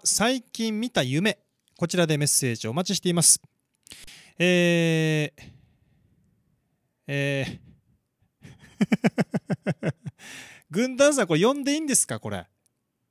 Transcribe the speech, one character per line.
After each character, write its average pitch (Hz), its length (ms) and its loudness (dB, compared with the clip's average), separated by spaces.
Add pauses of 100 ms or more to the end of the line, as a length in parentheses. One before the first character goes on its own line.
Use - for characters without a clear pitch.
最 240 360 0
近 220 380 -6
見 240 100 -4
た 170 140 -2
夢。 156 340 0 (380)
こ - 100 -4
ち 170 120 -4
ら 175 100 4
で 156 100 0
メ 143 60 -2
ッ 147 40 0
セ 127 260 0
ー - 20 -6
ジ 110 140 -6
お 113 40 -4
待 180 200 -4
ち - 20 0
し - 60 -4
て 185 80 -2
い 170 40 2
ま 170 80 2
す。 - 200 4 (960)
え 165 1000 2
ー、 - 80 -20 (1600)
え 139 520 -4 (840)
ー、 - 1500 -4
<laughs> - 800 -16
軍 247 240 -2
団 285 180 4
さ 262 120 0
ん、 - 20 -2
こ 170 60 0
れ 156 80 2
読 262 180 2
ん 269 60 -6
で 285 80 2
い - 20 0
い 311 60 -2
ん 311 60 -4
で 269 60 0
す - 140 2
か、 110 140 -8
こ - 80 -8
れ。 92 180 -8 (640)